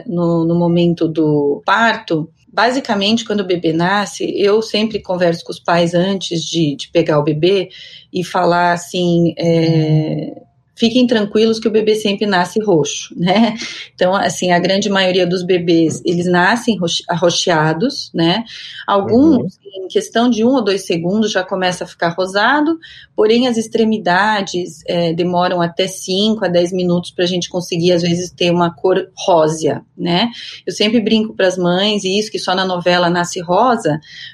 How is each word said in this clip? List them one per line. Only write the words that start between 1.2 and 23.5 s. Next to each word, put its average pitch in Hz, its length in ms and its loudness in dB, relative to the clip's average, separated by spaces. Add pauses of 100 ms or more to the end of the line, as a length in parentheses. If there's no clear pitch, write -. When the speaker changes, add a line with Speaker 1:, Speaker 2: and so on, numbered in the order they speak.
Speaker 1:
parto. 190 640 0 (240)
Basicamente, 226 720 0
quando 208 160 -2
o 185 60 -4
bebê 175 260 0
nasce, 185 520 -2 (120)
eu 202 260 2
sempre 214 380 -4
converso 175 440 -2
com - 80 -10
os - 80 -14
pais 175 340 0
antes 175 480 -2
de, 151 320 -2
de - 160 -12
pegar 160 280 2
o 143 40 2
bebê 175 460 0 (420)
e 185 140 -4
falar 175 480 2
assim, 170 680 0
é, 156 920 0 (420)
"Fiquem 240 320 2
tranquilos 220 520 2
que 226 100 -4
o - 20 2
bebê 214 240 2
sempre 208 300 -2
nasce 185 400 0
roxo", 160 500 0
né? 208 400 2 (400)
Então, 185 200 0
assim, 180 380 -2
a 175 60 4
grande 196 300 0
maioria 185 380 2
dos 180 160 -2
bebês, 170 600 2
eles 175 220 0
nascem 190 520 2
roxe-, 170 300 -4
arroxeados, 170 1080 0
né? 175 280 2 (440)
Alguns, 220 720 2 (180)
Speaker 2:
Uhum. 381 80 -10
Speaker 1:
em 359 40 -12
questão 233 420 0
de 214 140 0
um 254 100 4
ou 240 100 0
dois 196 220 -2
segundos, 185 440 -2
já 185 140 -2
começa 185 400 -4
a - 20 -8
ficar - 240 -4
rosado, 233 680 0 (360)
porém 233 320 4
as 233 100 -2